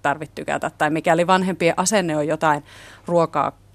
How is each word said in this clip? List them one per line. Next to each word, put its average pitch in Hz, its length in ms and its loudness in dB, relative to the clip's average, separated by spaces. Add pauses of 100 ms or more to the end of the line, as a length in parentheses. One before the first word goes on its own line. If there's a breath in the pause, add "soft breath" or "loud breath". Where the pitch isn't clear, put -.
tarvitse 147 320 -2
tykätä. - 440 -4
Tai 151 120 2
mikäli 165 360 2
vanhempien 185 500 2
asenne 180 400 0
on 151 100 -2
jotain 156 380 0 (420 loud breath)
ruokaa 160 460 0 (220)